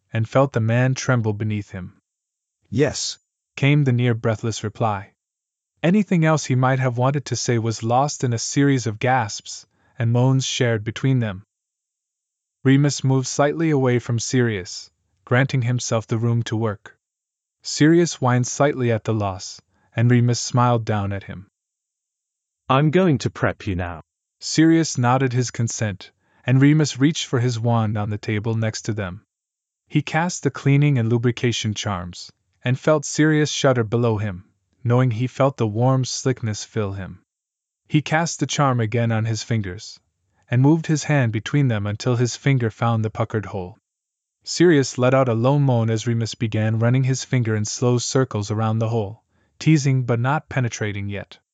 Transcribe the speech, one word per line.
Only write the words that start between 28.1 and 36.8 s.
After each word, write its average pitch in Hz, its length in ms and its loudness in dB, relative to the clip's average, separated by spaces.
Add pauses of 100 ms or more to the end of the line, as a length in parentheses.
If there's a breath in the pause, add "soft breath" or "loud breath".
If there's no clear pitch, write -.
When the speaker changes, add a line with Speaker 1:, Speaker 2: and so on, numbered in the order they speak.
Speaker 1:
the 107 80 -6
table 113 360 -4
next 110 280 -4
to 113 100 -6
them. 101 300 -8 (640)
He 151 160 0
cast 165 400 -4
the 143 80 -2
cleaning 143 480 2
and 113 100 0
lubrication 117 640 -2
charms, 90 600 -8 (320)
and 127 140 -2
felt 156 260 0
Sirius 151 460 2
shudder 127 340 2
below 113 340 0
him, 98 260 -6 (400)
knowing 123 260 4
he 117 160 -2
felt 135 300 0
the 117 100 0
warm 127 380 2
slickness 117 600 -4
fill 104 280 -6